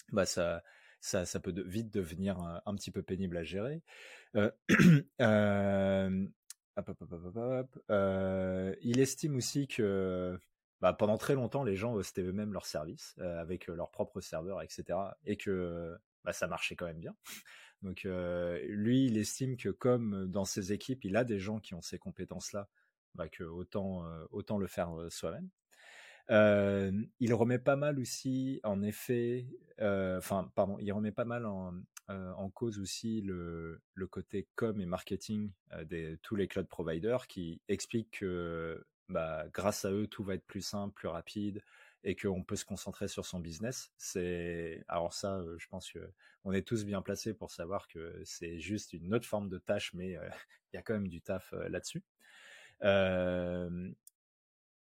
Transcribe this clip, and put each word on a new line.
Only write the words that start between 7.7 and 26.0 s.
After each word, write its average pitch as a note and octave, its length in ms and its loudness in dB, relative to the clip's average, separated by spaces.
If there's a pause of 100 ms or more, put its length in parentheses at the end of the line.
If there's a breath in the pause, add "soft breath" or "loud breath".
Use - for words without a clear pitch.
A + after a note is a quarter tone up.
Euh, F#2+ 920 2
il B2 180 4
estime C3+ 360 2
aussi C3 320 0
que, F#2 720 2 (420)
bah, F2+ 120 8
pendant G#2+ 240 4
très - 160 2
longtemps, C3+ 300 2
les G2 120 2
gens A2+ 180 0
hostaient G2 280 -2
eux-mêmes G2+ 320 -2
leurs F2 140 -6
services, E2 500 -8
euh, E2+ 240 -2
avec, F2 280 -4
euh, E2+ 60 -2
leurs E2+ 140 -2
propres - 320 -2
serveurs, E2+ 400 -4
et D#2+ 80 -8
cetera, F#2 560 -4
et G#2 100 0
que, E2+ 600 -2 (260)
bah, F2 100 -2
ça - 120 -2
marchait E2+ 300 -4
quand F2+ 100 -6
même E2 140 -6
bien. D3 160 -10 (100)
<laughs> - 200 -14 (380 loud breath)
Donc, F#2+ 220 -6
euh, F2 640 0
lui, A#2 380 6
il A2 140 4
estime C3 360 0
que - 140 -2
comme G#2+ 580 2
dans F#2+ 180 0
ses G2+ 280 -2
équipes, B2 320 -4
il F#2+ 100 0
a A#2+ 80 6
des A#2 140 0
gens G#2+ 220 -4
qui - 160 -12
ont E2 60 -10
ces - 180 -10
compétences-là, F#2 680 -8 (460)
bah, E2 160 -6
que - 140 -10
autant, F2+ 640 -4
euh, E2 240 -10
autant G#2 260 -4
le F#2+ 80 0
faire, E2+ 340 -4
euh, E2+ 120 -6
soi-même. A#2 360 -6 (840 loud breath)